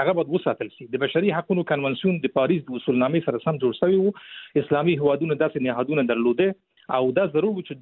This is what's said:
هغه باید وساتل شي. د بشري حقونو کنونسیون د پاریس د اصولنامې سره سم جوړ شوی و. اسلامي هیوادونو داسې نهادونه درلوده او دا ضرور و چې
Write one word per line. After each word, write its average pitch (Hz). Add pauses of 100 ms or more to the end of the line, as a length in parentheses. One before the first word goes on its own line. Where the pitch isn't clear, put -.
هغه 175
باید 147
وساتل 117
شي. 120
د 131
بشري 202
حقونو 180
کنونسیون 139
د 131
پاریس 147
د 123
اصولنامې 135
سره 117
سم 147
جوړ 117 (100)
شوی 190
و. 196 (480)
اسلامي 151
هیوادونو 147
داسې 143
نهادونه 127
درلوده 120 (420)
او 131
دا 185
ضرور 160
و 170
چې 135